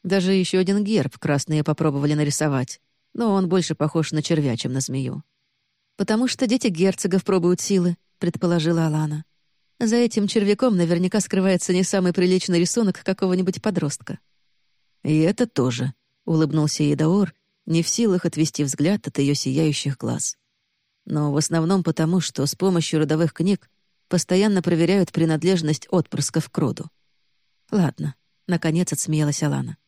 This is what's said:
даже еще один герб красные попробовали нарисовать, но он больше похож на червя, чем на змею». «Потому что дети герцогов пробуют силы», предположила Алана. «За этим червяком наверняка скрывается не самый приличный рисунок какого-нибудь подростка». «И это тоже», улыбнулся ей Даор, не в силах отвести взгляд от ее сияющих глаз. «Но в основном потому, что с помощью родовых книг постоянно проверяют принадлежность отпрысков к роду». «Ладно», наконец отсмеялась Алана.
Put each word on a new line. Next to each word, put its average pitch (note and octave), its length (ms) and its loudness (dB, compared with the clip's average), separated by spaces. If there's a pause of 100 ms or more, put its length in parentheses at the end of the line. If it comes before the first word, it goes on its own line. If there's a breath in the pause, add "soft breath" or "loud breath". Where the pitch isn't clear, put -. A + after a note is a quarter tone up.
даже F#3+ 280 0
еще F#3 280 2
один G3 240 2
герб F#3+ 340 -2
красные D3+ 460 0
попробовали D3 500 0
нарисовать, C#3+ 680 -2 (340)
но A3+ 180 0
он F#3+ 160 2
больше E3+ 260 0
похож D#3 380 -2
на D3+ 100 -2
червя, C#3+ 340 0
чем B2+ 160 -6
на C3+ 80 -2
змею». C3+ 440 -6 (720)
«Потому A3 320 0
что - 180 -2
дети A#3 220 0
герцогов F#3 560 0
пробуют F3+ 360 2
силы», F3+ 360 0 (240)
предположила E3 680 0
Алана. D3+ 380 -2 (560)
«За A3+ 160 2
этим A3+ 320 2
червяком G#3 480 2
наверняка F3 440 2
скрывается F#3+ 520 0
не F3+ 100 2
самый F3+ 300 0
приличный F3+ 480 2
рисунок F#3+ 420 0
какого-нибудь F#3 580 -2
подростка». F3 600 -4 (840)
«И D#3 180 2
это G#3 260 2
тоже», B2 480 -2 (320)
улыбнулся D#3 560 0
ей D3 120 2
Даор, E3+ 400 0 (320)
не E3 160 0
в - 60 -4
силах F#3 380 0
отвести D#3 360 -2
взгляд D3+ 460 -2
от - 100 -6
ее C#3+ 160 2
сияющих C#3+ 600 -2
глаз. A#2 400 -6 (680)
«Но D3 260 -2
в C#3+ 40 -2
основном E3 460 0
потому, E3 380 0
что - 260 -4
с - 80 -4
помощью E3+ 460 0
родовых D#3 320 0
книг F#3 380 -2 (380)
постоянно F#3 540 2
проверяют E3+ 500 2
принадлежность D#3+ 800 0
отпрысков D#3+ 600 -2
к - 80 -6
роду». C3+ 320 -4 (800)
«Ладно», D#3 440 -2 (320)
наконец E3+ 460 -2
отсмеялась D3+ 500 -2
Алана. C#3 460 -4